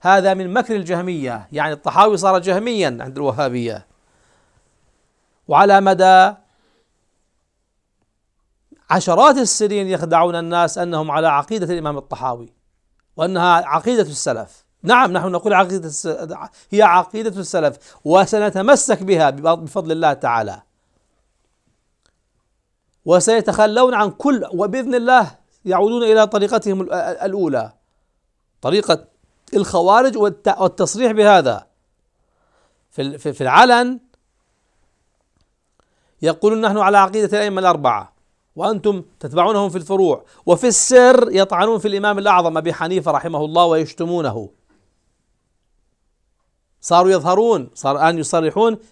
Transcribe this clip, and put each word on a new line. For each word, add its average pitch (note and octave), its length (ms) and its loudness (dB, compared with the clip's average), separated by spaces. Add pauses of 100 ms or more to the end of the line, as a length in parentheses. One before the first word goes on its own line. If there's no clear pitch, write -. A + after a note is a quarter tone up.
"هذا F#3+ 340 2
من F#3 180 -6
مكر A3+ 240 -2
الجهمية"، E3+ 760 -8
يعني D3+ 200 -4
الطحاوي G3 440 2
صار F#3+ 220 0
جهميا F#3 640 -4
عند C3 160 -14
الوهابية. B2 680 -6 (1600)
وعلى G3 320 4
مدى F#3 540 4 (2500)
عشرات F#3+ 460 4
السنين G#3 500 -2
يخدعون E3+ 500 0
الناس E3+ 420 -2
أنهم E3 320 -6
على D#3 180 0
عقيدة D#3+ 440 -2
الإمام D3+ 260 -6
الطحاوي B2 540 -10 (640)
وأنها F3 380 0
عقيدة E3+ 480 0
السلف. C3+ 640 -8 (180)
نعم، A#3 300 2
نحن F3+ 140 -4
نقول F#3 280 -2
عقيدة F#3 340 0
الس-، D#3+ 480 -10 (340)
هي G#3 120 2
عقيدة F#3+ 580 0
السلف D#3 640 -6
وسنتمسك G3+ 1000 2
بها E3 280 2
بب-، D#3+ 340 -2
بفضل D#3+ 280 -8
الله D#3+ 200 0
تعالى، A#2 500 -6 (2500)
وسيتخلون G#3+ 920 2
عن G#3 160 0
كل، B3 420 -2
وبإذن G#3 420 -4
الله A#3+ 360 2 (340)
يعودون G3+ 380 0
إلى A3 240 4
طريقتهم G#3 540 -2
ال-، F#3+ 120 -8
الأولى، F3 800 -4 (880)
طريقة E3 440 0 (500)
الخوارج G3+ 640 2
والت-، G#3 420 -2
والتصريح G3+ 520 -2
بهذا. F#3+ 540 2 (1200)
في - 120 -8
ال-، C#3 160 -8
في، D3 140 -6
في B2+ 80 -12
العلن A#3+ 600 4 (2250)
يقولون: G#3 380 0
"نحن G#3+ 180 0
على G3+ 200 4
عقيدة G3+ 400 2
الأئمة G3+ 220 -4
الأربعة C#3+ 520 0 (440)
وأنتم G3 480 -4 (160)
تتبعونهم F3+ 500 0
في F3 80 -8
الفروع"، F3 460 0 (220)
وفي E3+ 200 2
السر B3 640 6
يطعنون G3 480 0
في G#3+ 100 -4
الإمام G3+ 300 -2
الأعظم F#3 380 2
أبي D#3+ 160 -2
حنيفة E3+ 380 -4
رحمه D3+ 340 -4
الله E3+ 200 2
ويشتمونه. D#3+ 840 -4 (2250)
صاروا F3+ 300 2
يظهرون، F#3 640 0
صار C#3 220 -4
الآن D#3+ 220 0
يصرحون E3+ 600 -2 (140)